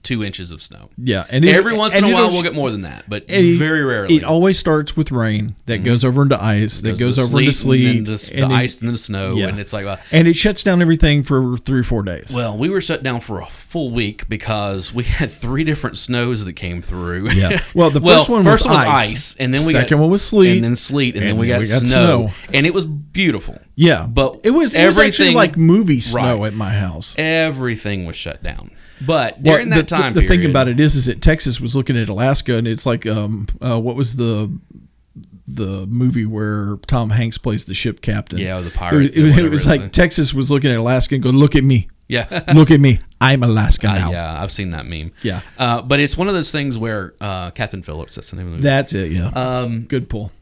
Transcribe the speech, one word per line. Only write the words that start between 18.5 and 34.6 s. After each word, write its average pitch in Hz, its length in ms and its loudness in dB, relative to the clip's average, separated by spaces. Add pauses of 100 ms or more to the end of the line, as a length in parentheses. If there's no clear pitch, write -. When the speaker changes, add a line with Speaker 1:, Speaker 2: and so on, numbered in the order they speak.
Speaker 2:
was 214 100 4
Speaker 1:
one 135 120 4
was 143 120 4
Speaker 2:
ice. 107 120 0
Speaker 1:
ice, 127 240 -2
and 127 160 -2
then 143 140 0
we 165 60 2
Speaker 2:
Second 131 260 2
Speaker 1:
got, 151 40 4
Speaker 2:
one 160 100 4
was 202 120 2
sleet. 185 280 6
Speaker 1:
and 113 120 2
then 120 120 0
sleet, 135 400 -2
and 104 80 -2
Speaker 2:
And 104 80 0
Speaker 1:
then 107 60 0
we 117 100 0
Speaker 2:
then 120 120 2
Speaker 1:
got 113 60 0
Speaker 2:
we - 40 0
got 123 100 4
Speaker 1:
snow, 120 80 0 (400)
Speaker 2:
snow. 98 40 -6 (220)
Speaker 1:
and 139 120 2
it 170 60 2
was 180 120 -2
beautiful. 151 720 -4 (160)
Speaker 2:
Yeah. 139 320 4
Speaker 1:
But 127 380 -2
Speaker 2:
it 214 60 4
was, 277 240 2
it - 120 4
was - 100 4
actually 214 100 6 (260)
Speaker 1:
everything - 20 4
Speaker 2:
like 190 220 2
movie 165 440 4
snow 120 400 0
Speaker 1:
Right. 107 60 -2
Speaker 2:
at 104 80 -6
my 104 180 -4
house. 90 460 -4
Speaker 1:
Everything 131 880 -4
was 80 100 -10
shut - 280 -12
down. - 260 -10 (360)
But 139 340 -2
Speaker 2:
Well, 156 140 6
Speaker 1:
during 151 140 0
that 156 80 2
Speaker 2:
the, 156 200 0
Speaker 1:
time 143 160 0
Speaker 2:
the, 165 100 2
the - 40 6
Speaker 1:
period, - 160 4
Speaker 2:
thing 160 80 2
about 131 160 2
it 127 140 0
is, 151 160 4
is 127 100 0
that - 160 -4
Texas 139 380 0
was 123 160 -4
looking 131 200 -2
at 110 120 -2
Alaska, 123 480 -2
and 113 100 -2
it's 110 180 -6
like, 117 220 -2
um, 107 400 -4 (180)
uh, 120 140 -2
what 117 160 -4
was 123 220 -4
the, 110 340 -2 (960)